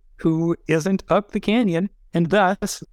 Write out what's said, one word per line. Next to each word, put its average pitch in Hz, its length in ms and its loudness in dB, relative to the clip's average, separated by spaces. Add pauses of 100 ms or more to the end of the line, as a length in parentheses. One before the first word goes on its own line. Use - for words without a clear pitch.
(160)
who 165 400 -2 (100)
isn't 165 420 0
up 202 220 0
the 214 100 -6
canyon 202 480 0 (260)
and 170 160 0
thus 196 520 0 (100)